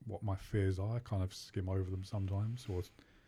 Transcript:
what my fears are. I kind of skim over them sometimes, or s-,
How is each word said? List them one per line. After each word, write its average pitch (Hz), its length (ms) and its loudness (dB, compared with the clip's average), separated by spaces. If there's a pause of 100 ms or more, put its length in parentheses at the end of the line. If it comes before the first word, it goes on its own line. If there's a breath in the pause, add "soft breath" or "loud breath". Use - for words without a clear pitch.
what 101 160 -6
my 98 140 0
fears 95 420 2
are. 110 180 0
I - 40 2
kind 101 220 0
of 92 120 0
skim - 340 -4
over 95 220 2
them 95 140 -2
sometimes, 104 640 0
or 90 120 0
s-, - 100 -4 (380 loud breath)